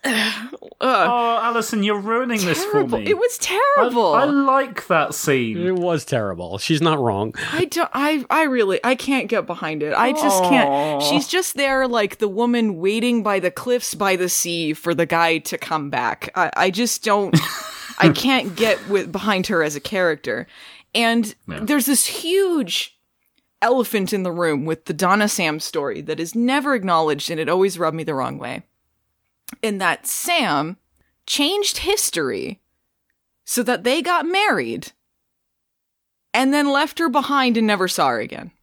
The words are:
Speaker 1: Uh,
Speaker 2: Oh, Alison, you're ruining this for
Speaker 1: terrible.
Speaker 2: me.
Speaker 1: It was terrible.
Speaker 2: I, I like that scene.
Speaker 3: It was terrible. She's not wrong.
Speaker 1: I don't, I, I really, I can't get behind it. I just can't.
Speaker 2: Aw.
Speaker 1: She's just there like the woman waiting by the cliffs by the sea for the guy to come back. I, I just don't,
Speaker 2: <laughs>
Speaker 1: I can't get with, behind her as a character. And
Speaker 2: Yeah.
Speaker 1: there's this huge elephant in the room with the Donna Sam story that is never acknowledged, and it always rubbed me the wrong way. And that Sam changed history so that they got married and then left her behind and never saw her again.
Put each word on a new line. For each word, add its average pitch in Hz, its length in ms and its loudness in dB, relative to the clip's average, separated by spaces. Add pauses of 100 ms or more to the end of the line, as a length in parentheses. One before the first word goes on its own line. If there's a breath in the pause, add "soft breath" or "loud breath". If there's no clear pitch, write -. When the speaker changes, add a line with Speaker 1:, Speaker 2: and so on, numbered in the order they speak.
Speaker 1:
Uh, 220 440 -4 (320)
Speaker 2:
Oh, 233 600 2
Alison, 226 400 -2
you're 208 180 0
ruining 226 440 -2
this 180 220 0
for 415 80 -4
Speaker 1:
terrible. 320 260 2
Speaker 2:
me. 202 80 -4
Speaker 1:
It 415 100 2
was 494 200 0
terrible. 359 760 2
Speaker 2:
I, 240 100 4
I - 20 4
like 269 640 0
that 160 260 2
scene. 123 440 0
Speaker 3:
It 185 180 -2
was 175 300 -2
terrible. 95 520 -4
She's 151 240 0
not 156 180 2
wrong. 110 340 0 (180 loud breath)
Speaker 1:
I 330 140 0
don't, 330 280 -2
I, 285 360 0
I 311 140 2
really, 233 400 2
I 247 120 2
can't 262 340 -2
get 208 180 0
behind 156 340 -6
it. 147 120 -2
I 247 180 2
just 196 320 2
can't. 170 260 4
Speaker 2:
Aw. 143 300 0
Speaker 1:
She's 147 280 0
just 359 280 -2
there 269 320 2
like 220 300 -2
the 214 100 0
woman 226 500 0
waiting 226 460 2
by 196 160 0
the 180 100 0
cliffs - 460 -4
by 190 220 2
the 180 120 0
sea 170 440 -2
for 170 200 -2
the 170 120 2
guy 165 340 2
to 160 180 -8
come 151 320 -4
back. 123 460 -4
I, 170 200 0
I 180 160 2
just 226 320 -2
don't, 202 320 2 (340 loud breath)
Speaker 2:
<laughs> - 300 -16
Speaker 1:
I 165 100 8
can't 240 460 0
get 214 340 2
with, 190 220 0
behind 190 360 0
her 170 160 2
as 151 120 -2
a 143 60 -8
character. 160 680 -2 (460 loud breath)
And 226 400 0 (140)
Speaker 2:
Yeah. 165 160 -8
Speaker 1:
there's 262 220 2
this 269 200 2
huge 339 960 -2 (600)
elephant 226 500 2
in 190 120 -2
the 180 80 -4
room 160 340 0
with 160 200 -4
the 175 80 -6
Donna 196 360 2
Sam 156 320 -2
story 139 400 -4
that 151 180 -6
is 170 160 -6
never 262 400 0
acknowledged, 160 560 0
and 160 80 -4
it 156 100 -2
always 185 300 2
rubbed 160 160 0
me 160 80 -6
the 151 100 -4
wrong 131 240 -4
way. 123 260 -10 (960)
And 208 180 -2
that 175 280 0
Sam 185 680 0 (500)
changed 392 520 0
history 170 800 -2 (840)
so - 160 -2
that 226 220 -2
they 269 180 2
got 330 240 0
married 269 680 0 (1400)
and 269 200 2
then 285 180 2
left 285 280 0
her 330 100 2
behind 262 480 2
and 220 100 2
never 190 200 2
saw 156 220 0
her 117 100 0
again. - 320 -10 (120)